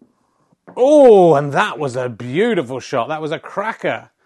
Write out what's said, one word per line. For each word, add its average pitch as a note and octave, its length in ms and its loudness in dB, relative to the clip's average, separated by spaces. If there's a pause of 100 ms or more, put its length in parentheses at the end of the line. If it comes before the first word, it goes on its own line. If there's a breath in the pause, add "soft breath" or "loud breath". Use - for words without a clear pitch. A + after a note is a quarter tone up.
(760)
Oh, A#3+ 580 6
and C#3+ 180 -2
that F#3+ 260 -4
was C#3 160 -6
a B2+ 140 -6
beautiful C3 720 -6
shot. A#2+ 280 -6
That D#3 120 -8
was D#3 120 -8
a D#3+ 60 -8
cracker. G3 720 -10 (160 soft breath)